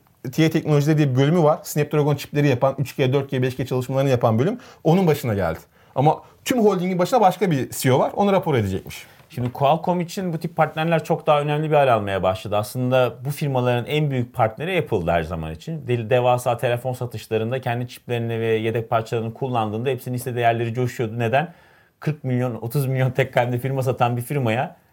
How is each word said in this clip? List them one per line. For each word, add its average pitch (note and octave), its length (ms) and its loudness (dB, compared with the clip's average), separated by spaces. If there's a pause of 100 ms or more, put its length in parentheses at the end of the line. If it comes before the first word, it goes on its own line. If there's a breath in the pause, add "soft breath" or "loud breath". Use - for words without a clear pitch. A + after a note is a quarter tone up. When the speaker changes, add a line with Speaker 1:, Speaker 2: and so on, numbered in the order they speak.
(320)
Speaker 1:
T D#3+ 140 2
A D#3 40 4
Teknolojileri D3+ 480 2
diye D3 140 4
bir B2+ 40 0
bölümü D3+ 280 4
var. D3+ 200 4
Snapdragon D3 520 0
çipleri D3 320 0
yapan, C3 300 2
üç C3 200 -6
G, B2+ 160 2
dört C#3 180 0
G, C3 100 0
beş C3 160 -2
G C3 80 -4
çalışmalarını C3+ 440 -2
yapan A#2+ 300 2
bölüm. G3+ 200 0 (240 loud breath)
Onun F3 240 4
başına C#3+ 260 0
geldi. E2+ 260 -2 (360 soft breath)
Ama C#3+ 260 2 (240 loud breath)
tüm B3+ 200 0
holdingin F#3 340 2
başına G#3+ 220 2
başka F#3 300 2
bir C3 180 0
C - 200 0
E B2 40 6
O D3 60 4
var. A#3 160 0
Onu G3+ 160 2
rapor E3+ 240 2
edecekmiş. G2 500 -2 (240 soft breath)
Speaker 2:
Şimdi B2 220 -6
Qualcomm E3 500 0
için F3 320 -6
bu E3 60 -4
tip - 160 -8
partnerler D#3+ 480 0
çok E3 240 -2
daha D3 140 4
önemli D3+ 300 -2
bir D3+ 40 4
hal C3+ 180 6
almaya G2 300 0
başladı. F#2+ 340 0
Aslında B2+ 560 0 (120)
bu C#3+ 40 -4
firmaların B2+ 560 0
en D3+ 260 0
büyük B2 220 -2
partneri D3+ 460 -2
Apple'dı F2 320 -2
her E2+ 120 2
zaman D#2+ 300 -6
için. C#3+ 340 -10
De-, A#2 220 -2
devasa B2 480 2
telefon B2 360 -2
satışlarında A#2 680 -4
kendi A#2+ 260 -4
çiplerini A#2 520 -4
ve A2+ 60 -2
yedek A2+ 440 0
parçalarını A2+ 440 -2
kullandığında A#2 560 -2
hepsinin B2 260 -4
hisse B2 200 -6
değerleri A#2 380 0
coşuyordu. A#2+ 460 -4
Neden? C3 340 0 (460 soft breath)
Kırk - 240 -4
milyon, B2 320 0
otuz B2+ 300 -2
milyon C3 260 0
tek B2+ 220 -2
kendi B2 260 2
firma C3+ 240 -2
satan B2 340 0
bir A#2+ 40 -4
firmaya C3 540 -2 (180 soft breath)